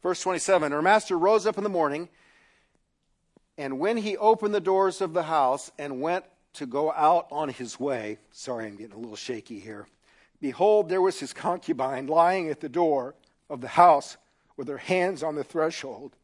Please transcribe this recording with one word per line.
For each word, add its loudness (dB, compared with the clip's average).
Verse -2
twenty-seven, 2
"Her 0
master 4
rose 4
up -2
in -4
the -2
morning -2
and -8
when 0
he -4
opened 4
the 2
doors 2
of -4
the 0
house 0
and -8
went -2
to -10
go -2
out 4
on -4
his -12
way," -4
sorry, -8
I'm -14
getting -18
a -16
little -14
shaky -10
here, -16
"behold, 2
there 0
was 0
his -10
concubine -4
lying 4
at -6
the -8
door 0
of -10
the -10
house 6
with -8
her -8
hands -2
on -4
the -4
threshold. -6